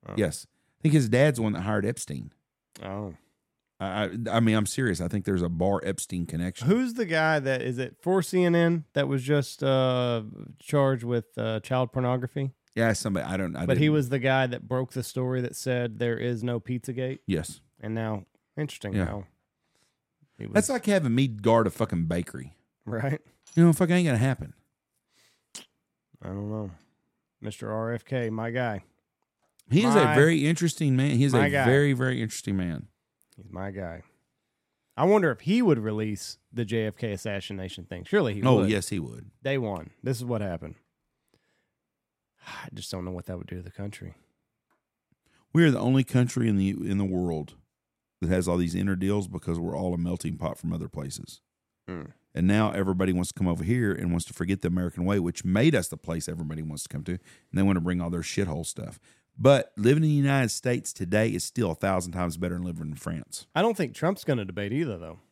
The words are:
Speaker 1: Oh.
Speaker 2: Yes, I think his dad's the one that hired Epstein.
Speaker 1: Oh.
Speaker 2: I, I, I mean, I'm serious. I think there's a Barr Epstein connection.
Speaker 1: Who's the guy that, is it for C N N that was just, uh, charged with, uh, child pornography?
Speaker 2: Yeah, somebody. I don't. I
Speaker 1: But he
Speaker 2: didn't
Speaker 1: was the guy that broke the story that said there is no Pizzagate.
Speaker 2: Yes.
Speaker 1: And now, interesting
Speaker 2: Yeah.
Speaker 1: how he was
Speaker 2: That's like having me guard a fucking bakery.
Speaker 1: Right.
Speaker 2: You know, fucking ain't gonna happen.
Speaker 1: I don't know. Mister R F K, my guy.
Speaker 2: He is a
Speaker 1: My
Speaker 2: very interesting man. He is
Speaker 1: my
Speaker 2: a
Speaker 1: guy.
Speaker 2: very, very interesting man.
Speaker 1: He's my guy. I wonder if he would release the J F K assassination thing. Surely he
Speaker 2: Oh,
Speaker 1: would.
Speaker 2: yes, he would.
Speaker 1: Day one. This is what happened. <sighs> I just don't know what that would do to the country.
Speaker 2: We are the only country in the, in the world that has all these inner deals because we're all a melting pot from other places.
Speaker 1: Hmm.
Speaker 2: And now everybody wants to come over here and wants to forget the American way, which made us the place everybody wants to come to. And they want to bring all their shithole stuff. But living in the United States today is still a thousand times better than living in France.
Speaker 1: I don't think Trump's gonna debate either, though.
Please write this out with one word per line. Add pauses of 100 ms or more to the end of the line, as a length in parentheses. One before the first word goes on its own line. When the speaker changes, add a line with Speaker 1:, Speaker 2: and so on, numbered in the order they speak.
Speaker 1:
Oh.
Speaker 2:
Yes, (320)
I
think
his
dad's
the
one
that
hired
Epstein. (500)
Speaker 1:
Oh. (640)
Speaker 2:
I,
I, (260)
I
mean,
I'm
serious.
I
think
there's
a
Barr
Epstein
connection.
Speaker 1:
Who's
the
guy
that,
is
it
for
C
N
N (100)
that
was
just,
uh, (360)
charged
with,
uh,
child
pornography? (220)
Speaker 2:
Yeah,
somebody.
I
don't.
I
Speaker 1:
But
he
Speaker 2:
didn't
Speaker 1:
was
the
guy
that
broke
the
story
that
said
there
is
no
Pizzagate.
Speaker 2:
Yes. (180)
Speaker 1:
And
now, (320)
interesting
Speaker 2:
Yeah.
Speaker 1:
how (1120)
he
was
Speaker 2:
That's
like
having
me
guard
a
fucking
bakery. (300)
Speaker 1:
Right. (360)
Speaker 2:
You
know,
fucking
ain't
gonna
happen. (1700)
Speaker 1:
I
don't
know. (680)
Mister
R
F
K,
my
guy. (840)
Speaker 2:
He
is
a
Speaker 1:
My
Speaker 2:
very
interesting
man.
He
is
Speaker 1:
my
Speaker 2:
a
Speaker 1:
guy.
Speaker 2:
very,
very
interesting
man. (500)
Speaker 1:
He's
my
guy. (920)
I
wonder
if
he
would
release (140)
the
J
F
K
assassination
thing.
Surely
he
Speaker 2:
Oh,
Speaker 1:
would.
Speaker 2:
yes,
he
would. (120)
Speaker 1:
Day
one. (120)
This
is
what
happened.
<sighs>
I
just
don't
know
what
that
would
do
to
the
country. (1400)
Speaker 2:
We
are
the
only
country
in
the,
in
the
world (680)
that
has
all
these
inner
deals
because
we're
all
a
melting
pot
from
other
places. (480)
Speaker 1:
Hmm. (320)
Speaker 2:
And
now
everybody
wants
to
come
over
here
and
wants
to
forget
the
American
way,
which
made
us
the
place
everybody
wants
to
come
to.
And (340)
they
want
to
bring
all
their
shithole
stuff. (400)
But
living
in
the
United
States
today
is
still
a
thousand
times
better
than
living
in
France.
Speaker 1:
I
don't
think
Trump's
gonna
debate
either,
though. (140)